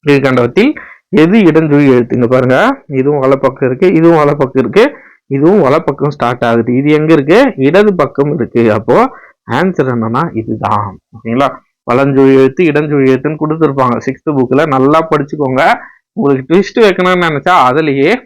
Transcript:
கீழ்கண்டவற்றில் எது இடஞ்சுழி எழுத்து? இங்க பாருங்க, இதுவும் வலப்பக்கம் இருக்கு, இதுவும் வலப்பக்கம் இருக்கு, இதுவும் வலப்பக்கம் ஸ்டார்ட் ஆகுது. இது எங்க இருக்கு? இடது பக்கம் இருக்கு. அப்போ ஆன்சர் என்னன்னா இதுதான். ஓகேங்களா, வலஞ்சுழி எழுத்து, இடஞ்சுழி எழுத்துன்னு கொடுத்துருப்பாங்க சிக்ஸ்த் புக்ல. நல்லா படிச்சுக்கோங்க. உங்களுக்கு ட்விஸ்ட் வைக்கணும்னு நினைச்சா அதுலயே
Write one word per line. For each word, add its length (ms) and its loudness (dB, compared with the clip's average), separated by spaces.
கீழ்கண்டவற்றில் 680 0
எது 140 2
இடஞ்சுழி 460 2
எழுத்து? 240 0
இங்க 160 0
பாருங்க, 220 2
இதுவும் 260 0
வலப்பக்கம் 440 0
இருக்கு, 200 0
இதுவும் 240 4
வலப்பக்கம் 400 -2
இருக்கு, 220 2
இதுவும் 300 2
வலப்பக்கம் 500 -2
ஸ்டார்ட் 320 -4
ஆகுது. 320 0
இது 180 -2
எங்க 200 0
இருக்கு? 200 2
இடது 240 0
பக்கம் 340 -4
இருக்கு. 280 -2
அப்போ 200 0
ஆன்சர் 360 -2
என்னன்னா 280 -4
இதுதான். 520 -6
ஓகேங்களா, 320 -2
வலஞ்சுழி 520 2
எழுத்து, 200 0
இடஞ்சுழி 400 0
எழுத்துன்னு 300 -4
கொடுத்துருப்பாங்க 540 -2
சிக்ஸ்த் 320 -6
புக்ல. 240 0
நல்லா 240 2
படிச்சுக்கோங்க. 520 -2
உங்களுக்கு 320 -2
ட்விஸ்ட் 360 0
வைக்கணும்னு 420 0
நினைச்சா 280 -2
அதுலயே 420 0